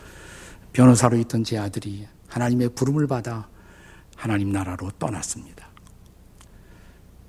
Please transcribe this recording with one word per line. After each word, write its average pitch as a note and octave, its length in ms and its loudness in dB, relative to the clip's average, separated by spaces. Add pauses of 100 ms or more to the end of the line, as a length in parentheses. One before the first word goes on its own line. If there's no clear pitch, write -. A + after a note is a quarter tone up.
(720)
변호사로 B2 460 8
있던 A2+ 260 -2
제 A2 120 -4
아들이 G2+ 480 -8 (220)
하나님의 A#2+ 480 0
부름을 C#3+ 320 0
받아 A#2 400 -6 (680)
하나님 G2+ 340 0
나라로 F#2+ 480 -4
떠났습니다. - 680 -8 (1600)